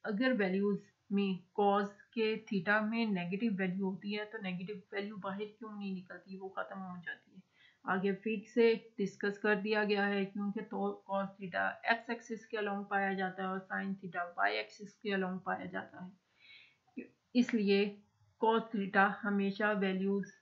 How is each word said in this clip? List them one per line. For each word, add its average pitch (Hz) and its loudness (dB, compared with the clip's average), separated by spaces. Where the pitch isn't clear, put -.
अगर 247 2
वैल्यूज 196 2
में 196 2
cos 202 4
के 220 0
theta 208 2
में 226 0
नेगेटिव 196 0
वैल्यू 190 0
होती 196 -4
है 214 -4
तो 214 -10
नेगेटिव 185 -6
वैल्यू 202 -6
बाहर 196 -6
क्यों 214 -14
नहीं 202 -6
निकलती, 185 -12
वो 190 -10
ख़त्म 190 -8
हो 180 -10
जाती - -12
है। 190 -20
आगे 190 0
फिर 214 -4
से 233 6
discuss 202 -2
कर 208 2
दिया 208 0
गया 202 2
है, 202 2
क्योंकि 202 -4
तो 202 -4
cos 196 0
theta 190 -4
x 233 -2
axis 233 -8
के 220 -6
along 202 -2
पाया 196 2
जाता 190 -2
है 190 -2
और 190 -6
sin 196 -4
theta 175 -4
y 202 2
axis 214 -8
के 202 -2
along 185 -2
पाया 185 -4
जाता 185 -8
है, - -18
इसलिए 208 4
cos 226 6
theta 196 4
हमेशा 202 2
values 196 0